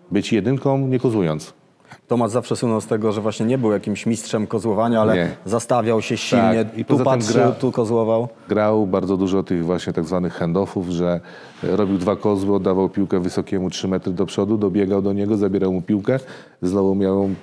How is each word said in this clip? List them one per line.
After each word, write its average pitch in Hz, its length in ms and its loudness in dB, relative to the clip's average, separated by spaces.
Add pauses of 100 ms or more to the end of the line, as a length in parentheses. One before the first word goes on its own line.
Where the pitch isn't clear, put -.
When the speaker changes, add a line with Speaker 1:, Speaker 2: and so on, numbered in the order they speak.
(100)
Speaker 1:
być 196 220 0
jedynką, 135 460 0
nie 131 220 0
kozłując. 92 520 0 (560)
Speaker 2:
Tomasz 120 220 0
zawsze 113 260 -2
słynął 110 240 0
z - 60 -12
tego, 107 260 0
że 107 80 -2
właśnie 107 260 -2
nie 127 120 0
był 110 140 2
jakimś 101 340 -2
mistrzem 110 400 -2
kozłowania, 113 540 0
ale 107 140 4
Speaker 1:
Nie. 85 140 2 (160)
Speaker 2:
zastawiał 113 580 0
się 117 140 -2
silnie, 113 480 2
Speaker 1:
Tak, 110 140 -8
i 110 60 -6
Speaker 2:
tu - 140 4
Speaker 1:
poza 127 60 2
tym - 0 - (160)
Speaker 2:
patrzył, 107 140 -2
Speaker 1:
gra-, 120 180 4
Speaker 2:
tu 123 200 -2
kozłował. 113 560 2 (200)
Speaker 1:
grał 107 380 2
bardzo 92 300 0
dużo 95 260 2
tych 87 220 -2
właśnie 87 280 -2
tak 85 120 -2
zwanych 87 280 -2
handoffów, 90 560 -2
że 87 320 0 (420)
robił 95 360 0
dwa 92 180 0
kozły, 101 380 0
oddawał 95 340 2
piłkę 95 320 0
wysokiemu 92 500 -2
trzy - 180 -6
metry 95 240 -2
do 90 140 -2
przodu, 104 320 -2
dobiegał 98 440 0
do 101 100 0
niego, 101 240 0
zabierał 95 360 0
mu 90 100 -2
piłkę, 107 360 0 (440)
znowu 95 320 2
miał 98 280 2
ją 98 200 -2